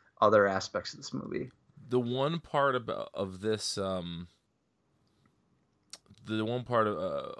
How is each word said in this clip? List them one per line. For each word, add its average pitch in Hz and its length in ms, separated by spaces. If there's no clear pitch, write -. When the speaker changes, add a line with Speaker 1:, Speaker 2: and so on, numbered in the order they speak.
Speaker 1:
other 104 260
aspects 95 460
of - 80
this - 120
movie. - 380
Speaker 2:
The 123 100
one 131 400
part 139 380
about, 113 360
of 92 280
this, 107 360
um, 87 520
the 110 180
one 120 180
part 117 240
of, 104 100
uh, 78 40